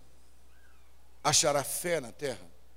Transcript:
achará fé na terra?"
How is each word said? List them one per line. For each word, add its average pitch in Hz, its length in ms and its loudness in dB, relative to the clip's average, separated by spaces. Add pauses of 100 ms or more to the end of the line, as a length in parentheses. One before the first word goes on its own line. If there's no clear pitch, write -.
(1200)
achará 143 400 6
fé 170 360 2
na 120 120 -6
terra?" 110 340 -4 (320)